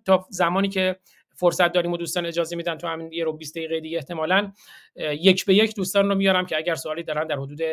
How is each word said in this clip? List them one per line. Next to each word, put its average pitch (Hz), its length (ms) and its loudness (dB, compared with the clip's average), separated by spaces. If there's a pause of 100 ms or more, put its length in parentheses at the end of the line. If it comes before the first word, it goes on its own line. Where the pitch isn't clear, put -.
تا 185 260 4
زمانی 185 380 2
که 185 280 0 (420)
فرصت 175 340 4
داریم 175 200 2
و 170 40 0
دوستان 170 300 -4
اجازه 165 300 -2
می‌دن 165 220 -4
تو 175 80 -8
همین 165 260 -6
یه 165 120 -4
رو 160 80 0
بیست 156 220 -14
دقیقه 160 260 -4
دیگه 160 180 -6
احتمالاً، 175 540 0 (440)
اه، 156 180 -4
یک 185 300 4
به 196 100 4
یک 214 200 4
دوستان 196 340 2
رو 202 60 2
میارم 190 320 2
که 165 100 -2
اگر 165 180 -2
سوالی 156 280 -6
دارن 156 240 -4
در 151 100 -2
حدود 139 240 -8 (120)